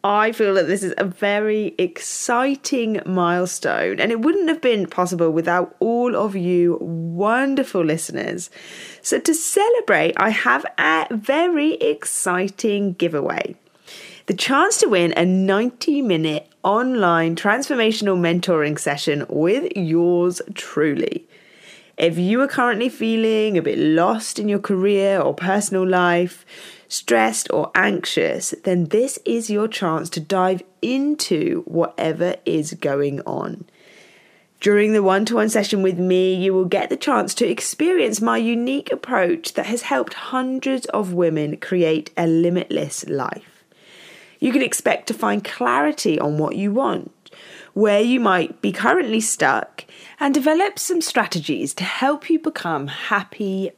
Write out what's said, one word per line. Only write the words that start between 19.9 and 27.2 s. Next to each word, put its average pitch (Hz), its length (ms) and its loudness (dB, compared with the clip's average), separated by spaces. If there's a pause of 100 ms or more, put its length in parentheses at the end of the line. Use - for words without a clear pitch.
truly. - 720 -2 (680)
If 165 200 2
you 196 260 2
are 277 60 2
currently 240 400 0
feeling 220 680 0
a 156 40 0
bit - 140 -2
lost 170 640 0
in 208 100 -2
your 202 120 0
career 196 600 2
or 139 140 0
personal 190 500 0
life, 180 600 2 (400)
stressed - 680 0